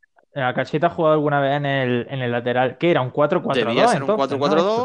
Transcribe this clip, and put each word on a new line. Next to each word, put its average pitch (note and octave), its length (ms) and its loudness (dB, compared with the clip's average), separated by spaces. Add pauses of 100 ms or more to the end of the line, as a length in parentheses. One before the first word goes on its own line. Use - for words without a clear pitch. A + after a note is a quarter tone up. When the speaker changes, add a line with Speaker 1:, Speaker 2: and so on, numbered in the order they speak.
(480)
Speaker 1:
A B2 60 -4
K C3 100 -2
siete D#3+ 220 -2
ha E3+ 40 2
jugado D#3+ 240 2
alguna D3 260 2
vez C#3 160 0
en C#3+ 100 -2
el, B2+ 440 -2
en C3+ 120 -6
el A#2+ 100 -2
lateral. A#2+ 460 -2
¿Qué E3+ 120 2
era? D#3 100 2
¿Un B2+ 100 -4
cuatro D3 320 0
cuatro B2+ 220 -2
dos, A2+ 100 -2
Speaker 2:
Debía F#3 140 4
ser F3+ 140 0
un C#3 80 -2
Speaker 1:
entonces, C#3 200 0
¿no, C#3 80 -4
Speaker 2:
cuatro - 0 -
cuatro C#3+ 240 2
dos. G#3 220 0